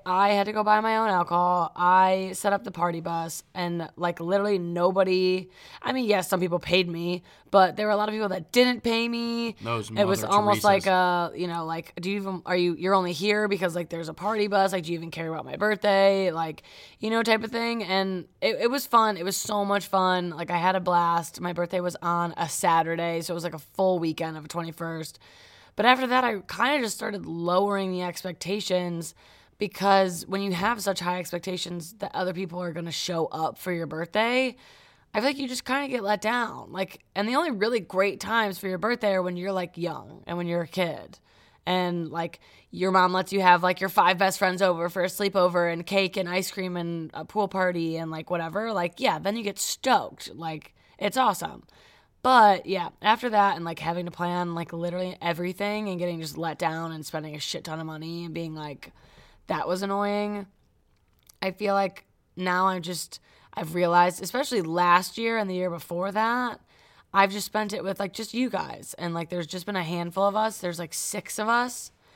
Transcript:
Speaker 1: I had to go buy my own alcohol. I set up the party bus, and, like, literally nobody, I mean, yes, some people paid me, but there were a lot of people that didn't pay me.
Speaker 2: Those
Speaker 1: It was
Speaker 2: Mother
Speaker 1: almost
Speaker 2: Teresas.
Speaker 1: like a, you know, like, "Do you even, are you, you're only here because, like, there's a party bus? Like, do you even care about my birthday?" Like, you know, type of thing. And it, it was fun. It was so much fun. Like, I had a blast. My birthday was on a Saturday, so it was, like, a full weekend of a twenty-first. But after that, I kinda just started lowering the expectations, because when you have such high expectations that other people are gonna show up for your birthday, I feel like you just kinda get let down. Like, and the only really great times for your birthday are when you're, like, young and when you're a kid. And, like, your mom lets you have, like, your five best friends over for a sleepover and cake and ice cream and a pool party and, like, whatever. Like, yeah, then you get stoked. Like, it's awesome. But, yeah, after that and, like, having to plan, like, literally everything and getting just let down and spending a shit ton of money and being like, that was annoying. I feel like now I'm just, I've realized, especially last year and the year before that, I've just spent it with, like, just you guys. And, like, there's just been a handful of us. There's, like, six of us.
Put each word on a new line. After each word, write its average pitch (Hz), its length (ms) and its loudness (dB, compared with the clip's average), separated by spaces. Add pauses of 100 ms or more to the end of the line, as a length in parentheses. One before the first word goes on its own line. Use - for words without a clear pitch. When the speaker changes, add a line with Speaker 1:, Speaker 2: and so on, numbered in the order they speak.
Speaker 1:
I 190 220 4
had 202 180 4
to 214 60 -4
go 214 100 0
buy 214 160 4
my 220 200 2
own 220 100 2
alcohol. 175 680 2
I 185 580 4
set 202 200 0
up 202 100 0
the 220 80 -10
party 170 300 -2
bus, 165 420 -6 (100)
and, 170 440 -4
like, 175 240 -2
literally 196 400 2
nobody, 185 880 2 (320)
I 233 100 -2
mean, 254 120 0
yes, 202 240 2
some 185 100 2
people 175 220 0
paid 175 280 2
me, 175 360 -4 (260)
but 190 240 8
there 214 120 0
were 214 60 2
a 202 40 2
lot 214 120 0
of 214 40 -2
people 214 160 0
that 185 240 -6
didn't 247 320 6
pay 233 240 2
me. 233 520 -4
Speaker 2:
Those 113 300 -4
Speaker 1:
It 110 140 2
was 190 180 2
Speaker 2:
Mother - 100 -2
Speaker 1:
almost 208 280 4
Speaker 2:
Teresas. - 20 -6
Speaker 1:
like 196 240 4
a, 180 480 2
you 175 140 -6
know, 170 180 -6
like, 165 340 -8
"Do 185 120 -4
you 202 80 -2
even, 190 260 -6
are 180 100 0
you, 175 200 2
you're 190 180 2
only 180 180 2
here 208 360 0
because, 180 260 -2
like, 175 160 -6
there's 165 180 -8
a 160 60 -10
party 208 320 -2
bus? 190 240 4
Like, 180 140 -4
do 170 80 -6
you 170 60 -4
even 165 120 -12
care 165 220 -8
about 160 120 -6
my 143 120 -10
birthday?" 196 760 4
Like, 160 320 -4 (380)
you 214 100 -4
know, 226 140 2
type 220 180 4
of 220 80 -8
thing. 233 320 -4
And 190 440 -2 (140)
it, 214 200 0
it 233 100 2
was 269 160 -2
fun. 220 300 4
It 170 80 -6
was 185 120 -4
so 208 280 -2
much 202 240 0
fun. 185 420 2
Like, 165 220 -6
I 175 60 0
had 185 180 2
a 185 40 -2
blast. 175 600 0
My 180 120 -4
birthday 175 280 -2
was 180 220 -2
on 170 340 0
a 165 120 -4
Saturday, 165 720 0
so 170 100 -6
it - 20 -4
was, 170 80 -6
like, 170 120 -6
a 160 40 -10
full 185 400 0
weekend 160 380 -4
of 151 80 -14
a 156 40 -16
twenty-first. 165 680 -8 (580)
But 214 100 2
after 254 200 6
that, 254 160 4
I 226 160 0
kinda 254 460 0
just 208 120 -4
started 208 300 -6
lowering 185 640 0
the 180 120 -4
expectations, 180 1120 -4 (460)
because 190 680 2
when 196 120 -2
you 196 120 -2
have 202 280 0
such 190 200 -2
high 180 180 -2
expectations 175 760 -8
that - 200 -8
other 185 180 -2
people 175 300 -8
are 175 100 -6
gonna 170 200 -8
show 165 340 -2
up - 320 -4
for 185 140 -4
your 165 160 -4
birthday, 226 680 0 (580)
I 214 60 -4
feel 233 120 2
like 269 80 -2
you 269 100 -4
just 247 160 -8
kinda 277 240 -2
get 247 160 -4
let 202 160 0
down. 220 500 -4
Like, 180 320 -6 (140)
and 208 120 0
the 247 80 0
only 320 140 2
really 220 300 0
great 185 400 0
times 208 380 0
for 196 100 -6
your 185 100 -2
birthday 214 360 0
are 185 80 2
when 180 140 -4
you're, 185 160 -4
like, 180 240 -4
young 156 520 -8
and 170 80 -4
when 175 100 -4
you're 170 160 -2
a 160 60 -10
kid. 160 500 -4 (480)
And, 175 420 0
like, 165 320 -8 (300)
your 180 220 0
mom 180 200 6
lets 185 200 0
you 196 80 2
have, 180 240 8
like, 185 160 2
your 190 80 0
five 180 300 6
best 190 200 2
friends 185 240 2
over 175 260 2
for 175 140 -2
a 180 60 2
sleepover 180 640 2
and 170 140 -6
cake 190 300 0
and 185 120 -2
ice 185 220 -2
cream 185 260 -6
and 170 380 -4
a 160 100 -10
pool 202 240 -2
party 175 480 0
and, 165 140 -6
like, 160 200 -10
whatever. 175 420 -4
Like, 175 280 -4
yeah, 240 180 0
then 196 180 -2
you 233 60 -6
get 202 160 -6
stoked. - 760 -2
Like, 160 400 -10 (240)
it's 196 180 -2
awesome. - 480 0 (600)
But, 220 400 8
yeah, 175 240 -4 (140)
after 226 280 2
that 202 240 4
and, 170 120 -6
like, 165 120 -6
having 170 280 -4
to 170 40 -8
plan, 175 440 -2
like, 170 180 -6
literally 175 480 -6
everything 185 720 -4
and 180 80 -4
getting 175 240 -4
just 147 160 -10
let 160 200 -4
down 165 320 -4
and 156 140 -10
spending 151 320 -8
a - 20 -10
shit - 260 -8
ton 160 160 -8
of 160 60 -8
money 160 380 -10
and 165 80 -10
being 160 220 -8
like, 156 380 -12 (540)
that 165 220 -4
was 185 140 -2
annoying. 202 640 -2 (960)
I 190 80 -2
feel 196 240 -2
like 196 320 -2 (280)
now 185 340 0
I'm 185 120 -2
just, 165 400 -10 (320)
I've 160 220 -8
realized, 175 480 4
especially 240 400 -2
last 175 560 4
year 226 180 -2
and 202 140 -2
the 185 40 -4
year 180 140 0
before 175 440 -6
that, 233 480 -2 (520)
I've 196 180 6
just 202 140 -4
spent 214 300 -4
it 208 100 -6
with, 190 160 -4
like, 196 140 -6
just 220 180 -10
you 247 160 0
guys. - 500 -8
And, 170 140 -4
like, 170 160 -6
there's 175 180 -4
just 175 200 -10
been 202 100 -4
a 180 80 -2
handful 175 400 -2
of 202 100 4
us. 214 280 -2
There's, 175 160 -4
like, 165 160 -8
six - 440 -6
of 214 80 -4
us. 240 460 -2 (240)